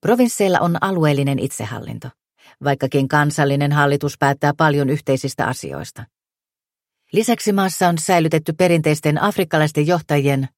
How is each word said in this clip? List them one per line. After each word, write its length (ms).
Provinsseilla 580
on 220
alueellinen 580
itsehallinto, 720
vaikkakin 440
kansallinen 640
hallitus 480
päättää 380
paljon 320
yhteisistä 580
asioista. 580
Lisäksi 420
maassa 340
on 100
säilytetty 560
perinteisten 680
afrikkalaisten 680
johtajien 720